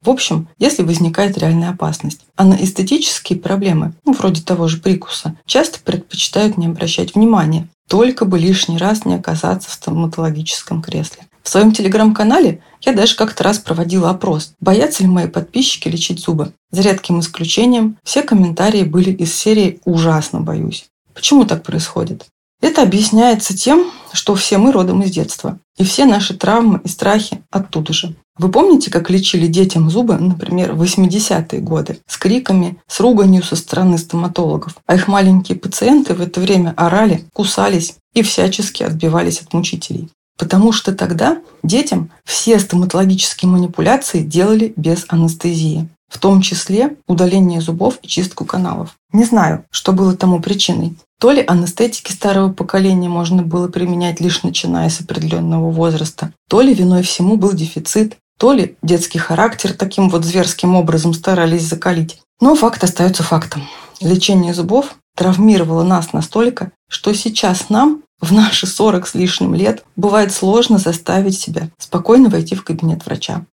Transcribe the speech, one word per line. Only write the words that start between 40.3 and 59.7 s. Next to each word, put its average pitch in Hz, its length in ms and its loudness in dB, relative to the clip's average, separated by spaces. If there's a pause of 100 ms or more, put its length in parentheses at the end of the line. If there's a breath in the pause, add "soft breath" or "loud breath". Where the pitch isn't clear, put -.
Потому 190 360 2
что 202 200 -2
тогда 196 500 -2 (200)
детям 185 480 -2 (140 soft breath)
все - 340 2
стоматологические 185 920 0
манипуляции 180 720 0
делали 202 540 2
без 165 340 -2
анестезии, 165 800 -2 (200)
в - 100 -18
том 196 220 4
числе 208 560 -2 (100)
удаление 180 540 2
зубов 170 420 -4
и - 60 -20
чистку 185 360 -6
каналов. 175 520 -6 (160)
Не 220 120 4
знаю, 190 460 0
что - 220 -2
было 185 240 2
тому 180 240 2
причиной. 170 560 -4 (240)
То 240 100 4
ли 277 160 4
анестетики 180 640 -2
старого 196 420 0
поколения 190 560 0
можно 175 340 0
было 175 260 -2
применять 175 520 -2
лишь 175 220 -2
начиная 170 480 -2
с 160 100 -6
определенного 165 720 -2
возраста, 160 600 -4 (160)
то 208 120 2
ли 262 140 6
виной 180 280 2
всему 180 340 0
был 202 160 2
дефицит, 165 640 -4 (200)
то 254 140 4
ли - 300 0
детский 170 360 0
характер 185 540 -2